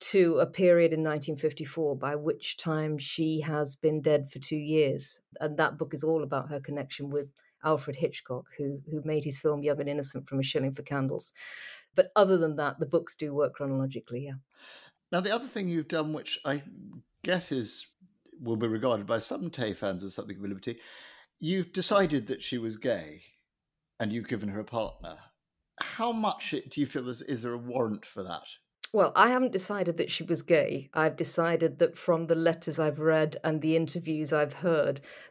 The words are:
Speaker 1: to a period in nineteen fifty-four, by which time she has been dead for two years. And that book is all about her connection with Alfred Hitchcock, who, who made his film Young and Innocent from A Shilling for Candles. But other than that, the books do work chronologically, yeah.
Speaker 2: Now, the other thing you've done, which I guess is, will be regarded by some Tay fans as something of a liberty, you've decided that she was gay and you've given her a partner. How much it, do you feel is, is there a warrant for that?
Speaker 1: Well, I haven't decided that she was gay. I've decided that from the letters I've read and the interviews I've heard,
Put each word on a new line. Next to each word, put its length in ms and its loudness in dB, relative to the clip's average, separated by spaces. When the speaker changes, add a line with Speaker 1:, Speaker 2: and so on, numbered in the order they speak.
Speaker 1:
to 380 6
a 80 6
period 480 8
in 80 2
nineteen 340 0
fifty-four, 640 -2
by 180 -2
which 400 -4
time 400 0
she 460 -2
has 340 -2
been 240 2
dead 300 4
for 80 -14
two 180 -4
years. 640 0
And 200 -2
that 180 2
book 160 -6
is 100 -6
all 200 2
about 260 -2
her 120 -6
connection 500 -8
with 200 -2
Alfred 320 0
Hitchcock, 500 -4
who, 320 -4
who 160 -4
made 200 0
his 160 -4
film 240 0
Young 160 2
and 80 -4
Innocent 400 -4
from 100 -2
A 60 2
Shilling 280 0
for 100 -10
Candles. 500 -4
But 200 4
other 240 6
than 160 2
that, 240 -2
the 80 -2
books 300 0
do 180 -6
work 200 2
chronologically, 720 -4
yeah. 100 -10
Speaker 2:
Now, 100 0
the 140 0
other 140 -4
thing 200 -4
you've 200 0
done, 240 0
which 320 -6
I 180 -2
guess 260 0
is, 340 -4
will 140 -2
be 140 2
regarded 400 0
by 100 2
some 320 -6
Tay 240 -2
fans 300 -4
as 100 -10
something 220 -8
of 80 -10
a 20 -6
liberty, 320 -8
you've 320 -2
decided 560 2
that 160 -6
she 140 -4
was 180 -4
gay 460 -4
and 140 -2
you've 160 -4
given 220 -4
her 100 -4
a 40 -8
partner. 520 -6
How 320 -4
much 420 -4
it, 160 -6
do 100 -4
you 60 0
feel 220 -6
is, 140 -8
is 200 -6
there 120 -4
a 40 -6
warrant 480 -2
for 160 -10
that? 220 -8
Speaker 1:
Well, 240 4
I 120 8
haven't 240 2
decided 460 -2
that 120 -2
she 140 -6
was 160 -2
gay. 540 2
I've 220 2
decided 640 0
that 180 4
from 260 2
the 100 2
letters 440 0
I've 220 0
read 440 4
and 160 0
the 160 4
interviews 560 -2
I've 220 2
heard, 460 2